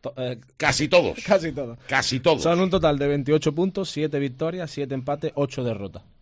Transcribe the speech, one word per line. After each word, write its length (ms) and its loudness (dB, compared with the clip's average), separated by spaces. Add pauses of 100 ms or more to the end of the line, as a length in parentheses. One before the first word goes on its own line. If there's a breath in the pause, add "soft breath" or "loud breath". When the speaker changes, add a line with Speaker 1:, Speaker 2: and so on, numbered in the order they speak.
Speaker 1:
To-, 160 -10
eh, 200 -6 (200)
Speaker 2:
Casi 300 2
todos. 340 4
Speaker 1:
<laughs> 40 -10
casi 260 2
todos. 260 -8 (100)
Speaker 2:
Casi 320 0
todos. 220 4
Speaker 1:
Son 180 4
un 80 2
total 300 2
de 100 0
veintiocho 460 2
puntos, 360 -2
siete 280 -4
victorias, 520 -4
siete 240 -6
empates, 400 -4
ocho 300 -2
derrotas. 380 -6 (200)